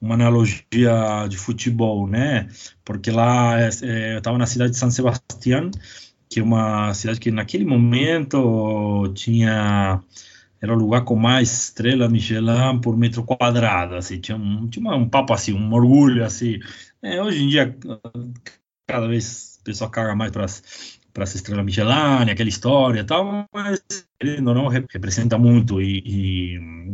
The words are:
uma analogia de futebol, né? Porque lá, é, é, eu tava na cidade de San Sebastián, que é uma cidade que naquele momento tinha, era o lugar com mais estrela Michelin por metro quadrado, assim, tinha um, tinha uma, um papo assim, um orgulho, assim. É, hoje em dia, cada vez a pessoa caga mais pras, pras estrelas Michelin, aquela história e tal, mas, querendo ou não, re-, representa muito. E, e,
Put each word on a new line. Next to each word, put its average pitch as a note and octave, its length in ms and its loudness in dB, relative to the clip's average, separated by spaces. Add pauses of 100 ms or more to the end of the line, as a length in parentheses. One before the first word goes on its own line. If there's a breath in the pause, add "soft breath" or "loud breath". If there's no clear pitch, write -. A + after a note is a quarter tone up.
uma A2+ 140 -2
analogia A2+ 1120 2
de G2 100 -8
futebol, A2+ 720 -2
né? A2+ 400 0 (360 loud breath)
Porque G2+ 260 -6
lá, A#2 500 4
é, A2+ 100 2 (120)
é, A2+ 340 -4
eu G#2 40 -8
tava A2+ 160 -2
na A#2+ 100 0
cidade B2 260 0
de - 60 -6
San B2 120 0
Sebastián, B2+ 800 -2 (580 loud breath)
que A2+ 120 -4
é - 20 2
uma G#2+ 520 0
cidade A2+ 260 -6
que A#2+ 100 -2
naquele A#2 340 -2
momento A#2 1500 2
tinha, G#2 880 2 (580 loud breath)
era A2 140 -2
o A#2 40 2
lugar A2+ 240 2
com B2 120 -2
mais A#2+ 380 4 (120)
estrela A#2+ 440 0
Michelin A#2 760 0
por A#2 140 0
metro A#2 280 0
quadrado, A2+ 720 0
assim, F2+ 240 -8
tinha G#2+ 160 -8
um, G#2 320 -4
tinha G#3 140 -10
uma, G3+ 140 -2
um A#2+ 120 2
papo C#3 240 0
assim, G#2 200 -2
um G#2+ 200 -2
orgulho, B2 520 6
assim. A2 340 -4 (440 loud breath)
É, F#3 200 -4
hoje F3 200 -2
em C#3 60 2
dia, C3 280 2 (1080)
cada A#2+ 200 -2
vez - 540 -4
a - 40 -20
pessoa G#2+ 260 -8
caga A2 240 -4
mais G#2 180 -2
pras, - 640 -10 (140)
pras G2 220 -6
estrelas G2+ 300 -4
Michelin, A#2+ 640 2
aquela G#2+ 180 -2
história B2 520 2
e G2+ 40 -6
tal, G3+ 480 -2
mas, G3+ 280 -4 (380)
querendo C#3 300 -4
ou A#2+ 60 2
não, C3 140 0
re-, B2+ 220 -2
representa G#2+ 480 -2
muito. A#2+ 420 4
E, G2 240 -2
e, F#2 560 -4 (340)